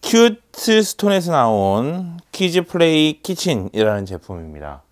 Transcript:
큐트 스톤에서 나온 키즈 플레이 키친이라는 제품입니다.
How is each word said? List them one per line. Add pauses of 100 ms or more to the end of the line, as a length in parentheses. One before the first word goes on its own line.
큐트
스톤에서
나온 (140)
키즈
플레이
키친이라는
제품입니다.